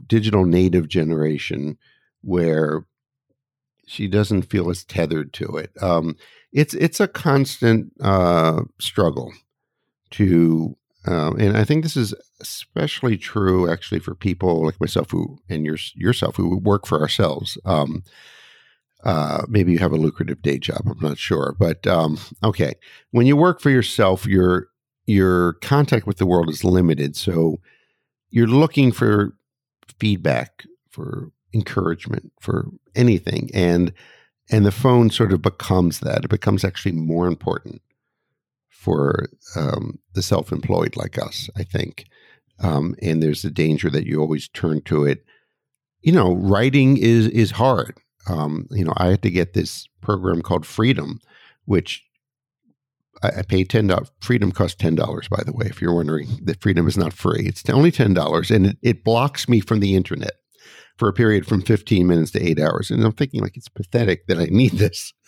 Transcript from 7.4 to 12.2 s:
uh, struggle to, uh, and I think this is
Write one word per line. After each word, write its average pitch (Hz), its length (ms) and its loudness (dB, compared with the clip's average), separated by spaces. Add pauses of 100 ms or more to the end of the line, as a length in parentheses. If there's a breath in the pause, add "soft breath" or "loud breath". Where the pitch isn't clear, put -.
uh, 85 600 2 (180)
struggle 69 520 -2 (800)
to, 85 640 2 (320)
uh, 82 260 -2
and 104 240 2
I 107 60 2
think 151 200 0
this 160 140 -6
is 110 160 -2 (280)